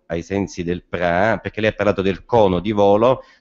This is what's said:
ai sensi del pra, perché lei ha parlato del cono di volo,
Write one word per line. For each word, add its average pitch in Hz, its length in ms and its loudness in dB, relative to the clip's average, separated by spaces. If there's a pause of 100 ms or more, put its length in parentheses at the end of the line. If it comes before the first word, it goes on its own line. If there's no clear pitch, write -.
ai 85 140 -6
sensi 95 400 -6
del 87 220 -6
pra, 90 580 -2
perché 101 200 -10
lei 110 80 2
ha - 40 -4
parlato 101 280 0
del 92 240 -4
cono 98 340 2
di 104 140 -4
volo, 104 500 2 (180)